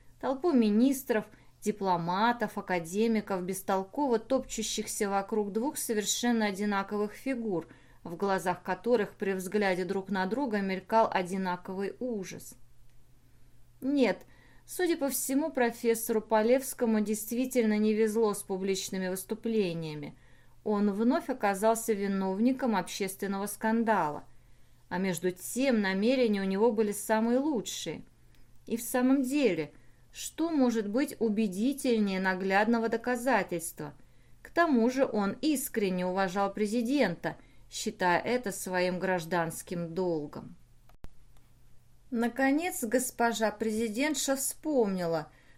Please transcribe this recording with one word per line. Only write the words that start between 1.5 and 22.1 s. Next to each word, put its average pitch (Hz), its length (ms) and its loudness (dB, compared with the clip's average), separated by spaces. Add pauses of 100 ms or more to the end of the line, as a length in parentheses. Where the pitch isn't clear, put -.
дипломатов, 202 1000 0
академиков, 196 800 0
бестолково 196 800 -2
топчущихся 220 920 -4
вокруг 196 420 -2
двух 226 280 -2
совершенно 226 640 0
одинаковых 202 680 -2
фигур, 226 540 -4 (360)
в 175 120 -10
глазах 185 460 0
которых 202 540 0
при 196 160 -2
взгляде 185 520 0
друг 190 260 -4
на 190 180 0
друга 214 340 -2
мелькал 190 500 2
одинаковый 190 880 -4
ужас. 190 540 -8 (1300)
Нет, 262 460 2 (400)
судя 339 280 0
по 277 140 0
всему, 269 400 0
профессору 226 720 0
Полевскому 226 800 2
действительно 220 800 0
не 214 160 4
везло 214 400 2
с 202 80 -10
публичными 190 640 -4
выступлениями. 180 1080 -4 (480)
Он 208 280 2
вновь 247 380 2
оказался 220 640 2
виновником 202 800 0